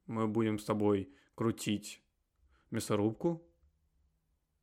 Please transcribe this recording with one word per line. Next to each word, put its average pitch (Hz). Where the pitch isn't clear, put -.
Мы 110
будем 107
с -
тобой 104
крутить 113
мясорубку 113